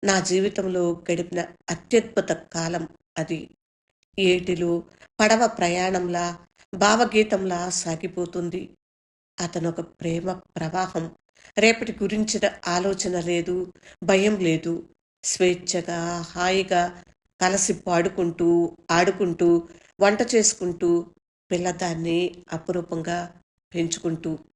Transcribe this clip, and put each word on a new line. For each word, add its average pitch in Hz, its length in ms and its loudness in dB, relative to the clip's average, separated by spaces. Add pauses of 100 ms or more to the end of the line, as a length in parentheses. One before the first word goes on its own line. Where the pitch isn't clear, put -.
నా 190 160 4
జీవితంలో 185 920 -2
గడిపిన 170 340 -4 (240)
అత్యద్భుత 220 640 0
కాలం 165 560 -6 (300)
అది. 160 300 -6 (720)
ఏటిలో 180 640 0 (380)
పడవ 220 260 6
ప్రయాణంలా, 175 1000 -2 (300)
భావగీతంలా 202 920 2
సాగిపోతుంది. 175 1040 -6 (640)
అతనొక 170 400 -4
ప్రేమ 170 520 -6
ప్రవాహం. 170 840 -6 (420)
రేపటి 226 340 2
గురించిన 214 580 0 (160)
ఆలోచన 180 540 -2
లేదు, 175 520 -2 (320)
భయం 196 320 4
లేదు. 165 520 0 (360)
స్వేచ్ఛగా, 175 960 -2
హాయిగా 180 840 -2 (360)
కలసి 190 320 2
పాడుకుంటూ, 170 1040 0 (140)
ఆడుకుంటూ, 175 800 2 (320)
వంట 202 180 6 (160)
చేసుకుంటూ, 175 800 2 (360)
పిల్లదాన్ని 175 1000 -2
అపురూపంగా 170 880 -6 (340)
పెంచుకుంటూ. 165 640 -4 (180)